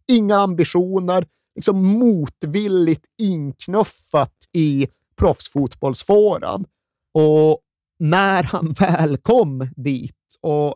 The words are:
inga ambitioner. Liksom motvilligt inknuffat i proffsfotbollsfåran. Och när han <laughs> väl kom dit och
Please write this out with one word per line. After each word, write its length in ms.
inga 280
ambitioner. 920
Liksom 320
motvilligt 1040
inknuffat 1120
i 340
proffsfotbollsfåran. 1000
Och 440
när 440
han 300
<laughs> 60
väl 380
kom 600
dit 380
och 360